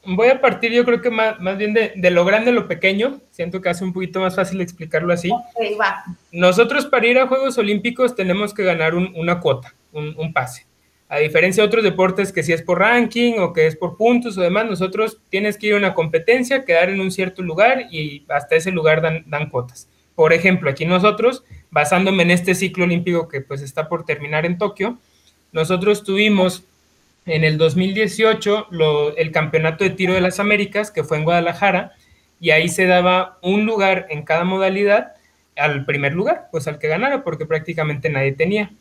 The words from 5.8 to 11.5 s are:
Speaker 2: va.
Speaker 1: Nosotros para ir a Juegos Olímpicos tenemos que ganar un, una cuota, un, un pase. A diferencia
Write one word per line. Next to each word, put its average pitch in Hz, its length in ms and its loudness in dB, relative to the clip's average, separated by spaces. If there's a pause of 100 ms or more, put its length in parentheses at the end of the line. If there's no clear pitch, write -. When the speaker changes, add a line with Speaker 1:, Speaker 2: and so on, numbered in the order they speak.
Speaker 2:
va. - 220 -2 (300)
Speaker 1:
Nosotros 214 540 2
para 240 200 0
ir 247 120 4
a 262 100 4
Juegos 262 300 0
Olímpicos 233 580 0
tenemos 196 360 -2
que 202 120 -4
ganar 165 300 0
un, 185 200 -2
una 170 260 -2
cuota, 135 340 -2 (180)
un, 151 260 -8
un 156 140 -6
pase. - 340 -6 (420)
A 143 100 -4
diferencia 170 440 2